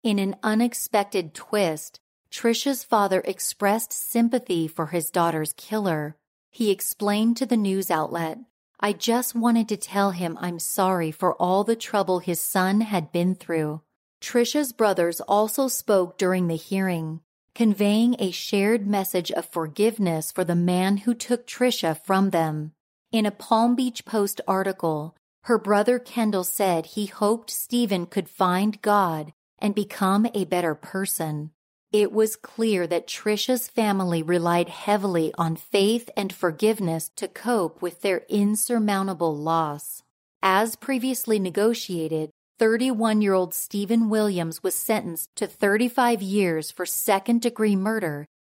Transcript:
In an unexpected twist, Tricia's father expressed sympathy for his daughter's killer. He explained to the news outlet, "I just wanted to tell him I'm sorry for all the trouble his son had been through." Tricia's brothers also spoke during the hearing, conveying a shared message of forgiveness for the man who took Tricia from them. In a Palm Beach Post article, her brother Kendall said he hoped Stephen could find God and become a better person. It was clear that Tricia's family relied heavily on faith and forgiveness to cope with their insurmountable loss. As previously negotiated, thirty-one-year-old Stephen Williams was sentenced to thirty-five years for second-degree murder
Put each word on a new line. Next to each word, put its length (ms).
In 140
an 240
unexpected 920
twist, 640
Tricia's 520
father 380
expressed 720
sympathy 760
for 200
his 240
daughter's 420
killer. 640
He 220
explained 680
to 80
the 100
news 360
outlet, 480
"I 140
just 420
wanted 340
to 80
tell 340
him 300
I'm 180
sorry 520
for 240
all 280
the 120
trouble 440
his 220
son 400
had 300
been 240
through." 460
Tricia's 540
brothers 480
also 460
spoke 500
during 300
the 80
hearing, 680
conveying 680
a 120
shared 560
message 440
of 140
forgiveness 840
for 120
the 120
man 420
who 160
took 320
Tricia 580
from 280
them. 420
In 140
a 60
Palm 440
Beach 300
Post 420
article, 680
her 160
brother 400
Kendall 440
said 440
he 180
hoped 460
Stephen 560
could 200
find 540
God 520
and 160
become 580
a 120
better 280
person. 800
It 200
was 240
clear 520
that 200
Tricia's 600
family 520
relied 460
heavily 680
on 180
faith 640
and 160
forgiveness 840
to 120
cope 560
with 180
their 260
insurmountable 1080
loss. 680
As 340
previously 640
negotiated, 920
thirty-one-year-old 920
Stephen 560
Williams 520
was 140
sentenced 600
to 100
thirty-five 760
years 500
for 140
second-degree 920
murder 480